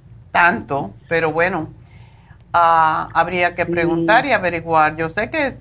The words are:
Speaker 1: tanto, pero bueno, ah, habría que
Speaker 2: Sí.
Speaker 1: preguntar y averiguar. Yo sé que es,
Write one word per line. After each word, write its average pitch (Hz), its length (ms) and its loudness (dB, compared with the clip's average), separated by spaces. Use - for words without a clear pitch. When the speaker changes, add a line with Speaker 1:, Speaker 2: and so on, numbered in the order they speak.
Speaker 1:
tanto, 175 580 0
pero 165 220 0
bueno, 170 380 -2
ah, 165 600 2
habría 175 400 0
que 175 120 -2
Speaker 2:
Sí. 170 40 -6
Speaker 1:
preguntar 170 560 2
y 262 60 0
averiguar. 165 640 0
Yo 160 120 -4
sé 214 220 -6
que 302 160 -2
es, 240 140 -8